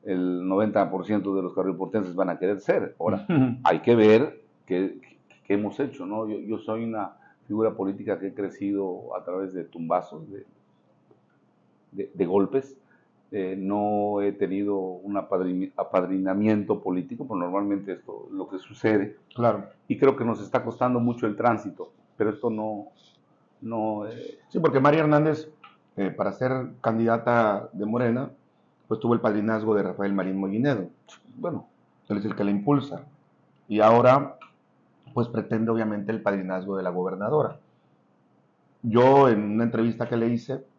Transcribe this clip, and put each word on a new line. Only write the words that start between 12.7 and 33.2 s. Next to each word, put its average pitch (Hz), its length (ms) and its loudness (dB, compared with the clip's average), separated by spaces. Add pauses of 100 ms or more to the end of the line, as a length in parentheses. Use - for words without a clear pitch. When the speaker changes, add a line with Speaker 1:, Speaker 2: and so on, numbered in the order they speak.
Speaker 1:
Eh, 95 240 -4
no 104 680 0
he 101 100 0
tenido 98 440 -2
un 92 400 -6
apadrin-, 92 600 -2
apadrinamiento 98 1040 0
político, 92 480 -6
pero 98 100 -6
normalmente 98 540 -4
esto, - 400 -14
lo 95 160 -8
que 95 100 -10
sucede. 107 580 -2 (180)
Speaker 2:
Claro. 110 320 0 (200)
Speaker 1:
Y - 120 -4
creo 135 180 4
que 117 80 -4
nos 113 160 -2
está 117 240 -4
costando 123 340 0
mucho 120 300 0
el 104 80 -4
tránsito, 110 560 -2 (240)
pero 107 140 2
esto 110 200 -4
no, 107 360 -6 (760)
no, 110 480 -4
eh - 300 -14 (100)
Speaker 2:
Sí, - 100 -4
porque 156 220 4
Mari 147 180 6
Hernández, 151 500 4 (480)
eh, 98 140 -2
para 98 220 -2
ser 127 180 -2 (300)
candidata 113 920 2
de 101 140 -6
Morena, 120 440 0 (580)
pues 110 100 -2
tuvo 120 160 2
el 117 60 2
padrinazgo 107 560 2
de 98 80 2
Rafael 98 280 -2
Marín 95 280 -2
Mollinedo. 104 480 0 (480)
Speaker 1:
Bueno. 165 320 -8 (400)
Speaker 2:
Él 104 100 -2
es 98 60 -6
el 107 100 -4
que - 80 -4
la 101 80 0
impulsa. 104 540 0 (640)